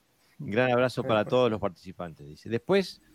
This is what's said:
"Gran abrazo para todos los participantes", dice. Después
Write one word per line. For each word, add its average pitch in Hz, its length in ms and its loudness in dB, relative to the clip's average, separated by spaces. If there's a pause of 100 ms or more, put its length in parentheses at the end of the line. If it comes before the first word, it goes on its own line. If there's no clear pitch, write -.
(380)
"Gran 123 340 0
abrazo 123 320 2
para 110 220 2
todos 127 240 4
los 107 100 -2
participantes", 87 680 -10
dice. 76 220 -18
Después 185 520 -2 (120)